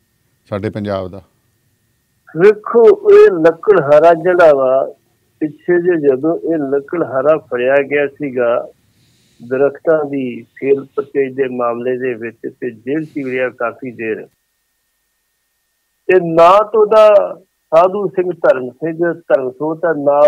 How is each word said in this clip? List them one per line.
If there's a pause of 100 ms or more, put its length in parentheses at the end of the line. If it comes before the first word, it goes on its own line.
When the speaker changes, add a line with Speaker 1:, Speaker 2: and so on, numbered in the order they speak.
(500)
Speaker 1:
ਸਾਡੇ
ਪੰਜਾਬ
ਦਾ। (1160)
Speaker 2:
ਵੇਖੋ,
ਇਹ
ਲੱਕੜਹਾਰਾ
ਜਿਹੜਾ
ਵਾ, (460)
ਪਿੱਛੇ
ਜੇ
ਜਦੋਂ
ਇਹ
ਲੱਕੜਹਾਰਾ
ਫੜਿਆ
ਗਿਆ
ਸੀਗਾ (800)
ਦਰਖਤਾਂ
ਦੀ
ਸੇਲ (100)
ਪਰਚੇਜ
ਦੇ
ਮਾਮਲੇ
ਦੇ
ਵਿੱਚ, (240)
ਤੇ
ਜੇਲ੍ਹ
'ਚ
ਰਿਹਾ
ਕਾਫੀ
ਦੇਰ, (1800)
ਤੇ
ਨਾ
ਤਾਂ
ਉਹਦਾ (400)
ਸਾਧੂ
ਸਿੰਘ
ਧਰਮ
ਸਿੰਘ
ਧਰਮ
ਸੋਤ
ਹੈ,
ਨਾ